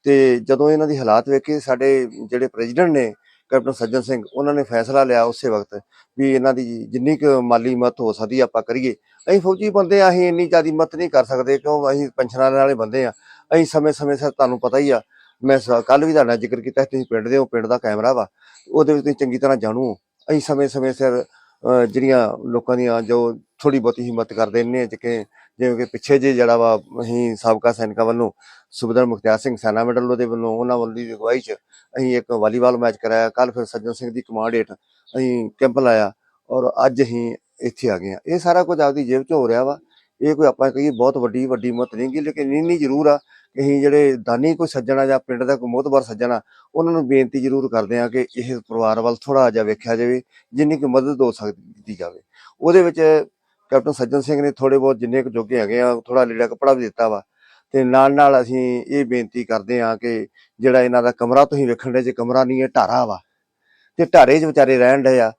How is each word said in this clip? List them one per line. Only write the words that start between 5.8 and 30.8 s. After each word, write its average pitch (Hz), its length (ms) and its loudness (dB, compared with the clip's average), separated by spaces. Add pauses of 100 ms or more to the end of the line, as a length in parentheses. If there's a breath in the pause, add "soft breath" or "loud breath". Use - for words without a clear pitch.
ਵੀ 135 140 2
ਇਹਨਾਂ 131 220 2
ਦੀ 117 320 -8
ਜਿੰਨੀ 131 300 -2
ਕੁ 139 260 2
ਮਾਲੀ 120 320 0
ਮਦਦ 123 260 0
ਹੋ 113 120 -2
ਸਕਦੀ 110 280 -4
ਆਪਾਂ 117 220 0
ਕਰੀਏ। 123 320 -4 (360 soft breath)
ਅਸੀਂ 196 100 4
ਫੌਜੀ 190 300 -2
ਬੰਦੇ 196 320 2
ਆ, 190 80 6
ਅਸੀਂ 180 180 2
ਇੰਨੀ 175 180 0
ਜ਼ਿਆਦਾ 165 260 2
ਮਦਦ 160 220 -2
ਨਹੀਂ 165 160 -6
ਕਰ 131 140 4
ਸਕਦੇ, 131 340 0
ਕਿਉਂ 143 320 0
ਅਸੀਂ 143 260 -2
ਪੈਨਸ਼ਨ 127 220 -4
ਵਾਲੇ 135 360 2
ਬੰਦੇ 117 320 -2
ਆ। 107 60 -4 (420 soft breath)
ਅਸੀਂ 165 100 4
ਸਮੇਂ-ਸਮੇਂ 147 520 -2
ਸਿਰ, 143 140 -4
ਤੁਹਾਨੂੰ 127 300 0
ਪਤਾ 123 180 0
ਹੀ 143 120 0
ਆ, 117 120 2 (420 soft breath)
ਮੈਂ 135 140 4
ਸ-, 113 120 -6
ਕੱਲ੍ਹ 127 360 2
ਵੀ 160 60 0
ਤੁਹਾਡਾ 120 240 2
ਜ਼ਿਕਰ 117 240 -6
ਕੀਤਾ, 131 240 -2
ਤੁਸੀਂ 135 260 -6
ਪਿੰਡ 113 180 -4
ਦੇ 131 80 0
ਹੋ, 135 80 2
ਪਿੰਡ 113 220 -4
ਦਾ 120 120 0
ਕੈਮਰਾ 110 340 0
ਵਾ, 110 140 -2 (420 soft breath)
ਉਹਦੇ 151 240 2
ਵਿੱਚ 143 120 0
ਤੁਸੀਂ 147 120 -2
ਚੰਗੀ 127 220 -4
ਤਰ੍ਹਾਂ 135 180 0
ਜਾਣੂ 110 280 -4
ਹੋ। 110 100 -4 (360)
ਅਸੀਂ 151 100 0
ਸਮੇਂ-ਸਮੇਂ 135 520 -2
ਸਿਰ, 127 300 -2
ਅਹ, - 640 -2
ਜਿਹੜੀਆਂ 127 640 0
ਲੋਕਾਂ 120 280 -2
ਦੀਆਂ 117 260 -2
ਜੋ 117 360 -2 (200)
ਥੋੜ੍ਹੀ 139 220 0
ਬਹੁਤੀ 120 220 -2
ਹਿੰਮਤ 117 300 -6
ਕਰ 107 180 -2
ਦਿੰਦੇ 117 280 -2
ਹਾਂ, 123 80 -2
ਜਿਵੇਂ, 110 380 -8 (340 soft breath)
ਜਿਵੇਂ 123 180 0
ਕਿ 123 80 -4
ਪਿੱਛੇ 135 340 0
ਜੇ 135 140 2
ਜਿਹੜਾ 120 240 4
ਵਾ, 113 260 2 (200)
ਅਸੀਂ 117 340 -4
ਸਾਬਕਾ 113 360 0
ਸੈਨਿਕਾਂ 110 320 -4
ਵੱਲੋਂ 117 260 0 (400 soft breath)
ਸੁਬੇਦਾਰ 120 360 0
ਮੁਖਤਿਆਰ 110 320 0
ਸਿੰਘ 123 180 -4
ਸੈਨਾ 110 280 -2
ਮੈਡਲ 123 260 -2
ਉਹਦੇ 123 140 -2
ਵੱਲੋਂ, 113 340 -4
ਉਹਨਾਂ 123 200 -2
ਵੱਲੋਂ 117 160 -6